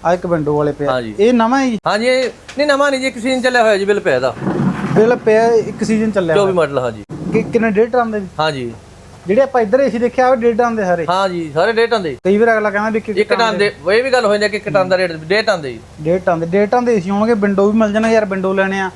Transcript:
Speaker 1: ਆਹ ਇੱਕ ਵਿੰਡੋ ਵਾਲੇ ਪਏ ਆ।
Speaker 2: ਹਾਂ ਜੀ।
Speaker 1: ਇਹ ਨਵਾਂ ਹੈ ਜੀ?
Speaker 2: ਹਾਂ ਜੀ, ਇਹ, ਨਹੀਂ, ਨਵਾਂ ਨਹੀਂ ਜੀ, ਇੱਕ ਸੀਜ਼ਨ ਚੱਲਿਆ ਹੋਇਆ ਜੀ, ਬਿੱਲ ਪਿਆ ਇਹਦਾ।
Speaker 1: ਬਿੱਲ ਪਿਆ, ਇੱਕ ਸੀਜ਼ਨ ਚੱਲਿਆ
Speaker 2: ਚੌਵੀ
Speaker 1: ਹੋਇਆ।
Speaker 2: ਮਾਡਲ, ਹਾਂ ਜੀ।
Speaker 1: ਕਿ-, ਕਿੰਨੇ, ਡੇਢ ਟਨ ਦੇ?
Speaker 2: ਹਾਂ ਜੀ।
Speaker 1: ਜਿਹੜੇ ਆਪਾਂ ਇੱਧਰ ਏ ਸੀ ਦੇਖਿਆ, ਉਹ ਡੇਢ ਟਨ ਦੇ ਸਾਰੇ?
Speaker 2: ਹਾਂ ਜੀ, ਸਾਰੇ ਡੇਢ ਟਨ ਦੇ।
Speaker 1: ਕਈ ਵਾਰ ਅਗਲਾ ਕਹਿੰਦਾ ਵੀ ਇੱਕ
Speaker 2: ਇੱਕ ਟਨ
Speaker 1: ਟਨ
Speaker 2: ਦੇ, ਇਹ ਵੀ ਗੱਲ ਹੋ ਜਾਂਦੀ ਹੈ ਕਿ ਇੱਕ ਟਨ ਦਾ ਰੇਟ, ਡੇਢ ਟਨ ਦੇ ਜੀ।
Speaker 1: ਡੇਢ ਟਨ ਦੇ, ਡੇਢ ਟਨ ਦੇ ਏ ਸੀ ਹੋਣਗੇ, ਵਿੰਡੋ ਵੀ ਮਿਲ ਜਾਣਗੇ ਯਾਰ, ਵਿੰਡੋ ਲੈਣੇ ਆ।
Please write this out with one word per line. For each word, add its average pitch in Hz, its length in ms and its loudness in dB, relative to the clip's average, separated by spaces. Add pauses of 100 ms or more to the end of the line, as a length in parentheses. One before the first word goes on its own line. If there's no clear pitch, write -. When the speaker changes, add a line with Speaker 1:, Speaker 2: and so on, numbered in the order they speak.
Speaker 1:
ਆਹ 170 100 2
ਇੱਕ 185 120 -6
ਵਿੰਡੋ 151 300 0
ਵਾਲੇ 147 160 0
ਪਏ 143 140 -4
ਆ। 135 60 0
Speaker 2:
ਹਾਂ 127 100 0
ਜੀ। 110 160 -8
Speaker 1:
ਇਹ 233 160 4
ਨਵਾਂ 233 260 2
ਹੈ 262 60 0
ਜੀ? 226 200 -2
Speaker 2:
ਹਾਂ 196 120 0
ਜੀ, 233 80 -2
ਇਹ, 254 240 0 (280)
ਨਹੀਂ, 294 80 2
ਨਵਾਂ 285 240 2
ਨਹੀਂ 262 100 -2
ਜੀ, 262 60 -4
ਇੱਕ 247 120 -4
ਸੀਜ਼ਨ 254 220 -2
ਚੱਲਿਆ 247 220 2
ਹੋਇਆ 220 140 4
ਜੀ, 196 80 -2
ਬਿੱਲ 202 160 0
ਪਿਆ 147 160 0
ਇਹਦਾ। 127 180 0 (600)
Speaker 1:
ਬਿੱਲ 226 220 4
ਪਿਆ, 220 300 2
ਇੱਕ 214 380 0
ਸੀਜ਼ਨ 220 260 0
ਚੱਲਿਆ 185 240 0
Speaker 2:
ਚੌਵੀ 196 100 4
Speaker 1:
ਹੋਇਆ। 190 100 0
Speaker 2:
ਮਾਡਲ, 143 240 0
ਹਾਂ 127 120 -2
ਜੀ। 107 140 -14 (280)
Speaker 1:
ਕਿ-, - 200 -2
ਕਿੰਨੇ, 226 180 0
ਡੇਢ 220 200 0
ਟਨ 233 200 0
ਦੇ? 214 100 -4 (200)
Speaker 2:
ਹਾਂ 156 120 0
ਜੀ। 123 200 -8 (540)
Speaker 1:
ਜਿਹੜੇ 202 140 2
ਆਪਾਂ 262 200 2
ਇੱਧਰ 226 200 2
ਏ 269 100 2
ਸੀ 233 80 -4
ਦੇਖਿਆ, 247 300 0
ਉਹ 262 80 4
ਡੇਢ 233 220 0
ਟਨ 233 180 0
ਦੇ 208 80 -2
ਸਾਰੇ? 170 240 0
Speaker 2:
ਹਾਂ 190 200 0
ਜੀ, 170 260 -6
ਸਾਰੇ 190 180 2
ਡੇਢ 220 180 0
ਟਨ 220 120 0
ਦੇ। 143 220 -6
Speaker 1:
ਕਈ 196 120 4
ਵਾਰ 233 160 4
ਅਗਲਾ 214 180 0
ਕਹਿੰਦਾ 208 200 -2
ਵੀ 220 80 -2
ਇੱਕ 208 100 -8
Speaker 2:
ਇੱਕ 208 200 -2
ਟਨ 214 240 2
Speaker 1:
ਟਨ 180 60 -4
Speaker 2:
ਦੇ, 202 160 0 (180)
ਇਹ 233 120 2
ਵੀ 269 60 -4
ਗੱਲ 240 160 2
ਹੋ 202 60 2
ਜਾਂਦੀ 208 100 0
ਹੈ 208 60 0
ਕਿ 202 80 -4
ਇੱਕ 202 120 -6
ਟਨ 185 200 0
ਦਾ 185 80 2
ਰੇਟ, 180 160 0
ਡੇਢ 170 340 -2
ਟਨ 190 160 0
ਦੇ 131 100 -8
ਜੀ। 110 80 -12 (220)
Speaker 1:
ਡੇਢ 175 200 0
ਟਨ 170 180 0
ਦੇ, 165 60 -4
ਡੇਢ 196 220 0
ਟਨ 247 160 0
ਦੇ 240 100 0
ਏ 208 60 2
ਸੀ 180 100 -6
ਹੋਣਗੇ, 214 240 2
ਵਿੰਡੋ 202 360 2
ਵੀ 220 80 2
ਮਿਲ 214 140 2
ਜਾਣਗੇ 226 220 0
ਯਾਰ, 220 100 4
ਵਿੰਡੋ 190 280 -2
ਲੈਣੇ 190 280 0
ਆ। 190 160 -4